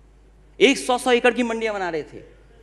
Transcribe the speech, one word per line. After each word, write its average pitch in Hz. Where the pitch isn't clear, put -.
एक 254
सौ, 247
सौ 254
एकड़ 240
की 247
मंडियां 226
बना 185
रहे 156
थे, 117